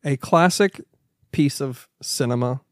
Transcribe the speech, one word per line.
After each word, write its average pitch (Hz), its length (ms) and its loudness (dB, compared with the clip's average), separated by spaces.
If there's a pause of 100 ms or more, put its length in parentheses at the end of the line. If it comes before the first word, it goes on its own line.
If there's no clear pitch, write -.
a 139 140 0
classic 180 640 2 (500)
piece 143 280 0
of 131 280 -8 (160)
cinema 123 580 -2 (100)